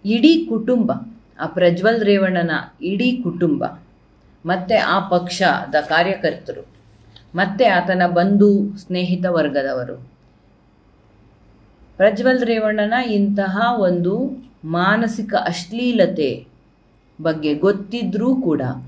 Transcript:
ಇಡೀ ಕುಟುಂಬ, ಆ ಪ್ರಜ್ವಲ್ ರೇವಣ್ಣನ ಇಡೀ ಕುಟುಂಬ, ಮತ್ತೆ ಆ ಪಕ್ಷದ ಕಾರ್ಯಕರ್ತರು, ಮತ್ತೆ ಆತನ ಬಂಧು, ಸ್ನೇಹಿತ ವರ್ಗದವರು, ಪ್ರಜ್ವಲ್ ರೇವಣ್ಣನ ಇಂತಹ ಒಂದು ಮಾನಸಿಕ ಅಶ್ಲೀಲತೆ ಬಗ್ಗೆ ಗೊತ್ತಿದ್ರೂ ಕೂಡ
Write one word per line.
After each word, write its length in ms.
ಇಡೀ 400
ಕುಟುಂಬ, 460
ಆ 60
ಪ್ರಜ್ವಲ್ 560
ರೇವಣ್ಣನ 500
ಇಡೀ 420
ಕುಟುಂಬ, 420
ಮತ್ತೆ 300
ಆ 340
ಪಕ್ಷದ 680
ಕಾರ್ಯಕರ್ತರು, 920
ಮತ್ತೆ 300
ಆತನ 420
ಬಂಧು, 720
ಸ್ನೇಹಿತ 520
ವರ್ಗದವರು, 800
ಪ್ರಜ್ವಲ್ 440
ರೇವಣ್ಣನ 520
ಇಂತಹ 720
ಒಂದು 520
ಮಾನಸಿಕ 720
ಅಶ್ಲೀಲತೆ 1200
ಬಗ್ಗೆ 320
ಗೊತ್ತಿದ್ರೂ 840
ಕೂಡ 260